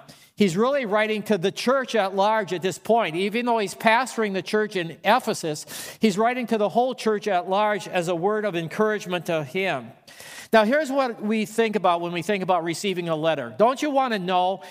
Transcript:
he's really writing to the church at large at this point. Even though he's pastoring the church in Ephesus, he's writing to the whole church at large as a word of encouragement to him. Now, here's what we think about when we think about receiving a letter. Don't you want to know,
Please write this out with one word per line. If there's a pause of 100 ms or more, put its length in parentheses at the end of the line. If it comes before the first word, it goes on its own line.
(360)
he's
really
writing
to
the
church
at
large
at
this
point.
Even
though
he's
pastoring
the
church
in
Ephesus, (340)
he's
writing
to
the
whole
church
at
large
as
a
word
of
encouragement
to
him. (600)
Now,
here's
what
we
think
about
when
we
think
about
receiving
a
letter.
Don't
you
want
to
know,